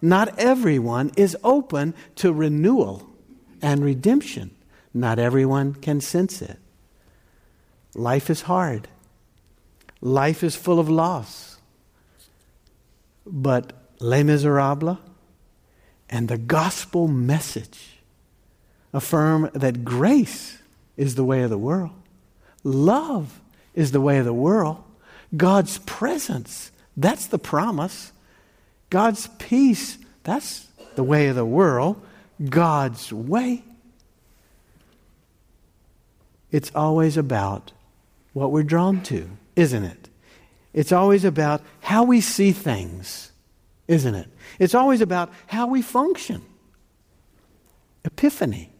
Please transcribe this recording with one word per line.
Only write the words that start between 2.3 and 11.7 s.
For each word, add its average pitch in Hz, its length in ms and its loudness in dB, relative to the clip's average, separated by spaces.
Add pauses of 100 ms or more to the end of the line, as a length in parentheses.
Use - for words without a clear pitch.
renewal 151 760 0 (540)
and 143 220 0
redemption. 139 680 0 (420)
Not 120 280 -2
everyone 135 540 2
can 147 260 -4
sense 180 420 -4
it. - 160 -16 (1400)
Life 123 320 -2
is 160 120 -2
hard. 160 440 -4 (1120)
Life 139 440 0
is 160 100 -2
full 175 240 0
of 160 100 0
loss. 160 720 -4 (1700)